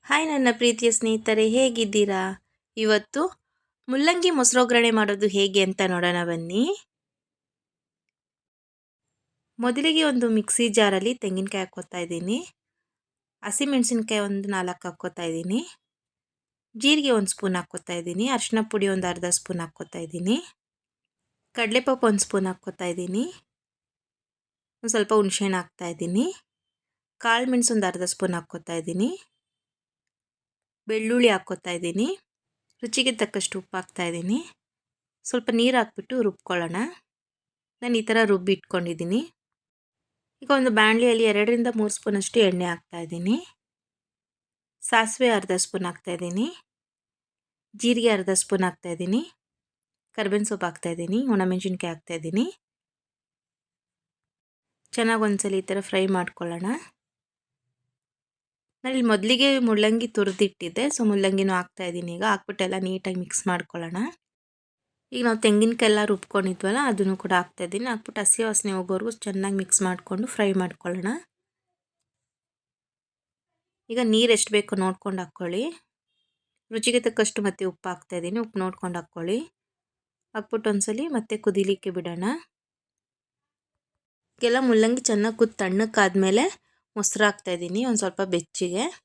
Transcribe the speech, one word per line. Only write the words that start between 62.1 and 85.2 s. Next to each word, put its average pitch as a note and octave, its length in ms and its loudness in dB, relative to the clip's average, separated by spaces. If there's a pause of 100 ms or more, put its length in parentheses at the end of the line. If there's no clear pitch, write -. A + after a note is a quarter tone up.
ಈಗ F#3 160 -4
ಹಾಕ್ಬಿಟ್ಟೆಲ್ಲ F#3+ 440 -4 (100)
ನೀಟಾಗಿ F#3 380 -4
ಮಿಕ್ಸ್ - 260 -6
ಮಾಡ್ಕೊಳ್ಳೋಣ. E3+ 480 -6 (1160)
ಈಗ B3 140 -4
ನಾವು A3+ 180 2
ತೆಂಗಿನಕಾಯಿ A3 460 4
ಎಲ್ಲ G#3+ 100 4 (100)
ರುಬ್ಕೊಂಡಿದ್ವಲ್ಲ, F#3+ 720 -2 (100)
ಅದನ್ನು F#3+ 320 0
ಕೂಡ F3+ 180 -2
ಹಾಕ್ತಾ F3+ 260 -10
ಇದ್ದೀನಿ. G3+ 240 -6
ಹಾಕ್ಬಿಟ್ಟು A3 320 -8
ಹಸಿ G3+ 240 0
ವಾಸನೆ G#3 300 -2
ಹೋಗೋವರೆಗೂ F#3+ 360 -4 (120)
ಚೆನ್ನಾಗಿ G3 380 -4
ಮಿಕ್ಸ್ - 240 0
ಮಾಡಿಕೊಂಡು F#3 480 -6
ಫ್ರೈ G#3 140 2 (140)
ಮಾಡ್ಕೊಳ್ಳೋಣ. F3+ 480 -6 (2750)
ಈಗ A#3 100 -2 (120)
ನೀರು A3+ 240 6
ಎಷ್ಟು G#3 200 -2
ಬೇಕೋ G#3 280 0
ನೋಡ್ಕೊಂಡು F#3 400 -4
ಹಾಕ್ಕೊಳ್ಳಿ. F3+ 380 -6 (1080)
ರುಚಿಗೆ A#3 360 0
ತಕ್ಕಷ್ಟು A3 420 0
ಮತ್ತೆ F#3+ 240 -6
ಉಪ್ಪು - 200 -12
ಹಾಕ್ತಾ - 280 -12
ಇದ್ದೀನಿ. F3+ 240 -6
ಉಪ್ಪು A3 200 -8
ನೋಡ್ಕೊಂಡು F#3 360 -6
ಹಾಕ್ಕೊಳ್ಳಿ. E3+ 380 -6 (960)
ಹಾಕ್ಬಿಟ್ಟು A3 380 -4
ಒಂದ್ಸಲಿ G#3+ 340 -2 (120)
ಮತ್ತೆ G#3+ 180 -6 (100)
ಕುದಿಲಿಕ್ಕೆ G3 520 0
ಬಿಡೋಣ. E3+ 260 -8 (2000)
ಈಗೆಲ್ಲ A#3+ 240 2 (100)
ಮುಲ್ಲಂಗಿ A3+ 400 4
ಚೆನ್ನಾಗಿ A3 300 0